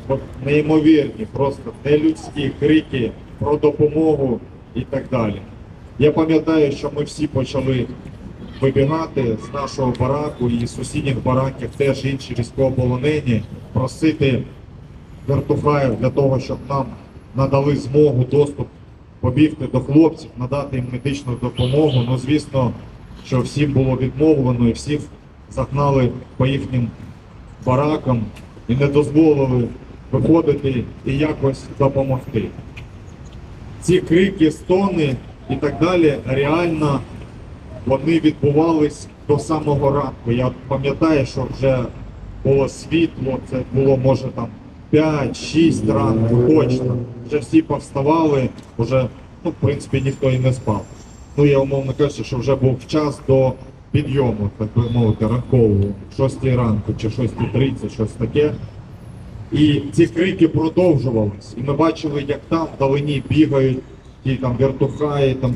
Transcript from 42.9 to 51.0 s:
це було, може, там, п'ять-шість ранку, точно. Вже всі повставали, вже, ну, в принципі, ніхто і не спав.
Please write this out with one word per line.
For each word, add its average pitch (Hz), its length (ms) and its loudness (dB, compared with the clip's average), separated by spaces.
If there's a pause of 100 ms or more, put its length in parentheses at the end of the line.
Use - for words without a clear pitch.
це 131 120 -4 (120)
було, 135 240 4
може, 127 300 2
там, 117 200 -6 (420)
п'ять-шість 151 1000 2
ранку, 110 460 2 (120)
точно. 127 500 2 (300)
Вже 147 100 -2
всі 160 240 2
повставали, 143 880 0 (280)
вже, 123 300 0 (360)
ну, 165 80 -4
в - 20 -4
принципі, 135 480 -2
ніхто 135 300 0
і 127 80 0
не 127 140 2
спав. 107 320 -4 (520)